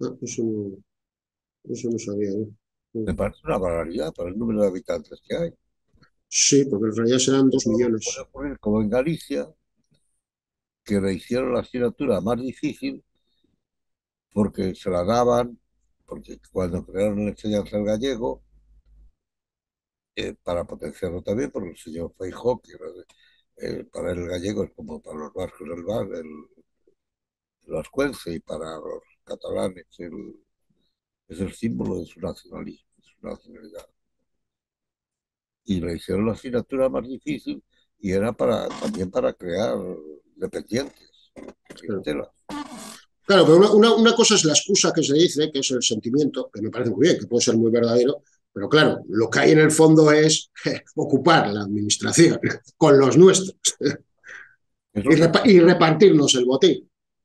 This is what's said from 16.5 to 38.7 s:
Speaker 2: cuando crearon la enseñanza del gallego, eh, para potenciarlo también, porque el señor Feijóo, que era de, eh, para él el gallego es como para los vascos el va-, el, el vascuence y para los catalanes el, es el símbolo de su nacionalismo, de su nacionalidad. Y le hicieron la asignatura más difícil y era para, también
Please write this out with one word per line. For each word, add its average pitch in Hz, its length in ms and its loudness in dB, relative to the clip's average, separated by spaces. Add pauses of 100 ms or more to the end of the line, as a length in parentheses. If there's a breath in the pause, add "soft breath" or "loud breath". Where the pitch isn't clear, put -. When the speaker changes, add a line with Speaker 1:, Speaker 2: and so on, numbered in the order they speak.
Speaker 2:
cuando 90 340 -6
crearon 101 400 -4
la 101 60 -4
enseñanza 104 460 -6
del 104 80 -4
gallego, 120 580 -6 (1700)
eh, 101 280 -10
para 87 220 -6
potenciarlo 85 560 -10
también, 127 300 -6
porque 101 180 -10
el 80 80 -20
señor 82 400 -12
Feijóo, 101 440 -6
que - 120 -20
era 80 180 -18
de, 90 120 -20 (540)
eh, 85 280 -10
para 85 260 -8
él 87 80 -8
el 85 80 -8
gallego 92 360 -6
es - 100 -12
como - 280 -16
para 78 180 -16
los 73 140 -14
vascos - 280 -12
el 85 260 -14
va-, 113 140 -4
el, 90 240 -12 (1400)
el 78 60 -16
vascuence 101 600 -8
y 80 60 -8
para 80 380 -14
los 80 260 -14 (200)
catalanes 92 600 -10 (140)
el, 80 360 -16 (920)
es 85 120 -14
el 92 140 -8
símbolo 113 460 -6
de 85 60 -10
su - 140 -20
nacionalismo, 85 800 -14
de - 60 -20
su - 240 -20
nacionalidad. - 600 -18 (1800)
Y 95 140 -2
le 85 160 -6
hicieron 95 300 -4
la 110 80 -2
asignatura 131 560 -4
más 127 180 -8
difícil 135 560 -10 (360)
y 95 120 -4
era 101 220 -2
para, 110 340 -2
también - 440 -6